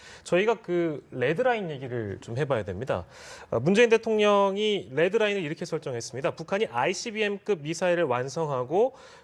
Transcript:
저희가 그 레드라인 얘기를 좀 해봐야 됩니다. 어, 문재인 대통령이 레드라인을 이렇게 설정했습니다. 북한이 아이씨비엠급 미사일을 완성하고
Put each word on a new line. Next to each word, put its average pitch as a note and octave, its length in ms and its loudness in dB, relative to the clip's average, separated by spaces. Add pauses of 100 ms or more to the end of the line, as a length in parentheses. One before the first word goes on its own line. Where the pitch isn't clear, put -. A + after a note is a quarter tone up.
(240)
저희가 G#3 380 2
그 E3+ 480 -2
레드라인 E3+ 600 0
얘기를 A#2+ 500 -6
좀 A#2 180 -8
해봐야 C3+ 260 0
됩니다. G2 400 -4 (460)
어, A2+ 100 2
문재인 G3+ 300 6
대통령이 G#3 1000 2
레드라인을 G3 500 2
이렇게 E3 240 -6
설정했습니다. C#3 640 -4
북한이 G3 400 -2
아이씨비엠급 G3+ 880 -2
미사일을 E3+ 440 0
완성하고 C#3 880 0 (300)